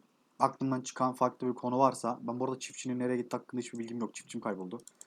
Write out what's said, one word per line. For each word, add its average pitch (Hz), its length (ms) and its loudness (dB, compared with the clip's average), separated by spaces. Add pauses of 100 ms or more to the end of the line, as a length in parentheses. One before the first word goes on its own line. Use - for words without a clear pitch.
(380)
aklımdan 131 420 2
çıkan 127 320 0
farklı 127 360 2
bir 120 60 2
konu 123 240 0
varsa, 123 440 4
ben 120 180 -4
bu 131 40 2
arada 131 140 -2
çiftçinin - 400 -4
nereye 123 180 2
gitti 123 200 -2
hakkında 123 240 -4
hiçbir 120 180 -8
bilgim 117 200 -4
yok. 110 160 -2
Çiftçim - 260 -8
kayboldu. 95 400 -4 (260)